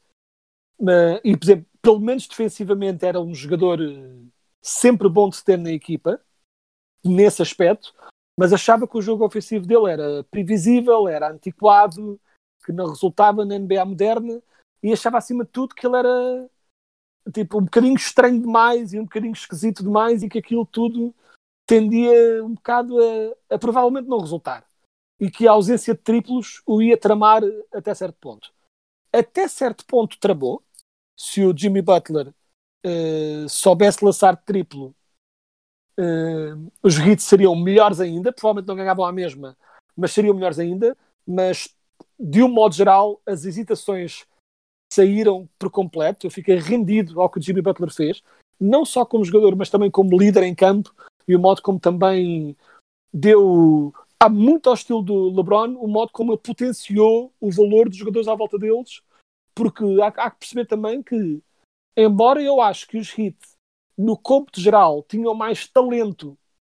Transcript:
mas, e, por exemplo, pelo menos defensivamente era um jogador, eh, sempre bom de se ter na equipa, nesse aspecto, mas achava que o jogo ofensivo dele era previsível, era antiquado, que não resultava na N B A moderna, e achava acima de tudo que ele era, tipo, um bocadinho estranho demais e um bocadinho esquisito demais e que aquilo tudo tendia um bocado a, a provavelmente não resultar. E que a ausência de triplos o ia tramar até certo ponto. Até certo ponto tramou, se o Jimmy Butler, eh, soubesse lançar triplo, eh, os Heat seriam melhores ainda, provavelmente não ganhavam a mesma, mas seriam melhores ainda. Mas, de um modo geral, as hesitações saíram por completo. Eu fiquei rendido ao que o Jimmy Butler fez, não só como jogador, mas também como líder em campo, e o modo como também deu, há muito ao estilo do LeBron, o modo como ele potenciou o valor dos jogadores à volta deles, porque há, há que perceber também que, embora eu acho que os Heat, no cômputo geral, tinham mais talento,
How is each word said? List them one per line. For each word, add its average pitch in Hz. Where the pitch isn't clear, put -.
mas, 175
e, 196
por 160
exemplo, 175
pelo 220
menos 247
defensivamente 196
era 180
um 170
jogador, 160
eh, 131
sempre 226
bom 196
de -
se -
ter 185
na 170
equipa, 165
nesse 190
aspecto, -
mas 185
achava 226
que 226
o 214
jogo 214
ofensivo 202
dele 220
era 147
previsível, 214
era 151
antiquado, 202
que 170
não 175
resultava 208
na 202
N 196
B 190
A 190
moderna, 220
e 214
achava 233
acima 240
de -
tudo 254
que -
ele 247
era, 247
tipo, 214
um 190
bocadinho 254
estranho 247
demais 233
e 208
um 220
bocadinho 220
esquisito 190
demais 214
e 214
que 220
aquilo 233
tudo 233
tendia 226
um 220
bocado 240
a, 214
a -
provavelmente 247
não 240
resultar. 156
E 196
que 226
a 214
ausência 214
de -
triplos 233
o 220
ia 226
tramar 214
até 196
certo 175
ponto. 110
Até 320
certo -
ponto 226
tramou, 143
se -
o 185
Jimmy 196
Butler, 160
eh, 156
soubesse 196
lançar 190
triplo, 143
eh, 160
os 165
Heat 180
seriam 190
melhores 190
ainda, 180
provavelmente 202
não 196
ganhavam 190
a 175
mesma, 143
mas 175
seriam 208
melhores 180
ainda. 190
Mas, 185
de 202
um 254
modo 214
geral, 196
as 170
hesitações 190
saíram 196
por 190
completo. 175
Eu 151
fiquei 185
rendido 180
ao 185
que 190
o -
Jimmy 185
Butler 175
fez, 160
não 254
só 247
como 220
jogador, 196
mas 190
também 202
como 190
líder 196
em 180
campo, 196
e 180
o 180
modo 190
como 190
também 175
deu, 165
há 220
muito 240
ao 247
estilo 226
do 190
LeBron, 202
o 240
modo 220
como 233
ele 214
potenciou 226
o 202
valor 208
dos 185
jogadores 214
à 220
volta 208
deles, 220
porque 226
há, 208
há 226
que -
perceber 233
também 220
que, 175
embora 226
eu 277
acho -
que 220
os 214
Heat, 208
no 214
cômputo 277
geral, 175
tinham 226
mais 220
talento, 226